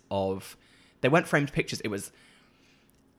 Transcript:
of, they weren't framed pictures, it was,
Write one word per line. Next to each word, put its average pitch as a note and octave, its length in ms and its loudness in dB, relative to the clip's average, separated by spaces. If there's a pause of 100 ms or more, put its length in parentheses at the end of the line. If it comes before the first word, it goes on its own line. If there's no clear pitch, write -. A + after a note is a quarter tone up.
(120)
of, G2 440 -2 (460)
they B2+ 80 4
weren't E3 180 4
framed C#3+ 240 2
pictures, - 300 -4
it - 80 -4
was, G2+ 220 -6 (1080)